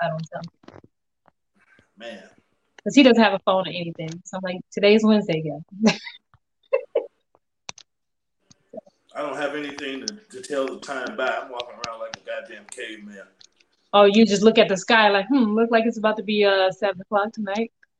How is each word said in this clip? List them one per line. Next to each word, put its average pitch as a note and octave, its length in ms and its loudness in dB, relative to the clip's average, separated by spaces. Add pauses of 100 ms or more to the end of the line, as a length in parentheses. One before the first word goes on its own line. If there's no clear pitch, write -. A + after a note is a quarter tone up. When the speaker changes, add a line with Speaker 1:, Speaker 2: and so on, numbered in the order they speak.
Speaker 1:
I E3 80 -4
don't D#3+ 200 -8
tell E3+ 120 -14
him. - 400 -20 (1160)
Speaker 2:
Man. A2 320 -18 (540)
Speaker 1:
'Cause G#3 120 -4
he C#4+ 80 10
doesn't A3+ 180 6
have G3+ 120 4
a F#3+ 60 -2
phone F#3+ 280 0
or - 40 -10
anything. E3+ 380 -10 (160)
So - 120 -12
I'm F#3 60 -12
like, F#3 160 -8 (120)
"Today's G#3 320 4
Wednesday, G3+ 420 2
yeah." F3 540 -2
<laughs> - 20 -20 (3250)
Speaker 2:
I C#3 60 -10
don't C#3+ 140 -10
have C#3+ 200 -6
anything C#3 500 -10
to, G#2 100 -10 (160)
to - 100 -16
tell C#3 240 -4
the A#2 140 -8
time B2 380 -10
by. C3 100 -2
I'm C3 240 -6
walking A#2+ 240 -10 (100)
around A2+ 140 -10
like A2+ 180 -12
a - 80 -20
goddamn A2 460 -12
caveman. G#2 560 -16 (680)
Speaker 1:
Oh, G3+ 120 8
you G#3 200 6
just G3 160 2
look A3 160 4
at A3 120 6
the F#3+ 80 -2
sky A3 320 4
like, G3 180 0
"Hmm, A#3 260 2
look A3+ 160 0
like A3+ 160 2
it's A#3 120 -4
about G#3+ 200 0
to G#3+ 60 -8
be, G#3 220 0
uh, F#3+ 260 2
seven F#3+ 300 -4
o'clock G#3 320 -4
tonight." G#3+ 380 -6 (280)